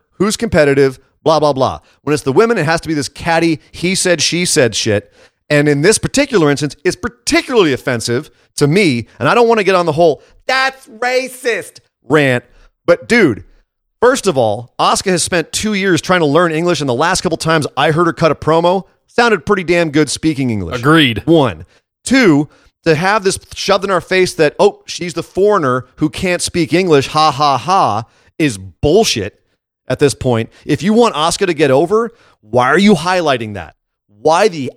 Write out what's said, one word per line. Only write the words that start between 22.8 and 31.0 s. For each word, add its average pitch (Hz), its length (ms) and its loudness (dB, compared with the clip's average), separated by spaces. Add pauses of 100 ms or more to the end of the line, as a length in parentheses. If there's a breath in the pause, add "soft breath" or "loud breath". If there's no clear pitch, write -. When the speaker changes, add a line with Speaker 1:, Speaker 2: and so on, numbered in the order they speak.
Speaker 1:
to 160 100 2
have 190 300 -2
this 185 140 -2 (160)
shoved 190 300 -2
in 196 60 -6
our 180 100 0
face 185 340 0
that, 147 240 0
"Oh, 202 280 2
she's 175 260 -10
the 165 100 -8
foreigner 175 640 0 (100)
who 151 120 -2
can't 180 320 -4
speak - 320 -4
English, 160 360 2
ha, 156 220 0
ha, 139 280 0
ha," 123 460 0 (340 soft breath)
is 139 180 -2
bullshit 113 880 -2 (420)
at 127 120 -6
this 143 160 2
point. 113 360 -4 (140 soft breath)
If 143 180 -2
you 208 120 0
want 220 200 2